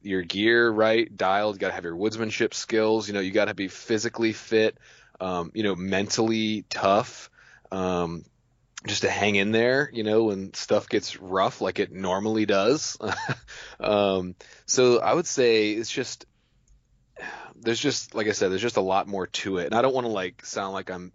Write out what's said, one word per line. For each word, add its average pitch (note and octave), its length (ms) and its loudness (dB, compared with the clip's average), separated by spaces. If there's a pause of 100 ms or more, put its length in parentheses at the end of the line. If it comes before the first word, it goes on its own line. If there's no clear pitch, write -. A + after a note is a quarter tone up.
your F#2+ 200 -2
gear A2 480 4
right, A2 460 2
dialed, G2+ 400 2
you G2 40 -12
gotta F#2 140 -2
have F#2 100 -10
your E2+ 120 -6
woodsmanship A2 580 -2
skills, A2 540 0
you G2+ 60 -6
know, G2+ 60 -2
you F#2+ 120 -2
gotta G#2 220 2
be G2 140 -4
physically A2 640 -2
fit, A2 440 0 (420)
um, F2+ 340 -4
you A2 100 -2
know, G2 120 0
mentally G#2+ 960 0
tough, - 600 0 (420)
um, F2 520 -2 (640)
just G2+ 140 -4
to G2+ 80 2
hang G2+ 260 2
in G2 160 2
there, B2+ 400 2
you A#2 120 -4
know, G#2+ 220 4
when G2 280 -4
stuff - 340 0
gets - 320 -2
rough F#2+ 400 0
like F#2+ 200 -2
it F2+ 120 -2
normally G2 540 0
does. G#2 560 2
<laughs> A2 60 -6 (720)
Um, F#2+ 540 2 (300)
so B2 340 4
I G#2+ 140 2
would E3+ 140 0
say A2+ 440 4
it's A2 200 -4
just, - 340 -8 (1300)
there's A2+ 240 -2
just, - 340 -2
like G#2+ 140 -2
I G#2 60 2
said, G2 180 0
there's F#2+ 100 -2
just A#2 160 -2
a G#2 40 4
lot F#2+ 260 0
more F#2+ 200 -6
to F#2+ 300 -4
it. E2+ 100 -2
And A2 80 -2
I A#2 60 4
don't C3 140 4
wanna, B2 140 -2
like, F#2 360 -6
sound G2 280 -6
like F#2+ 160 -8
I'm, F2+ 260 -10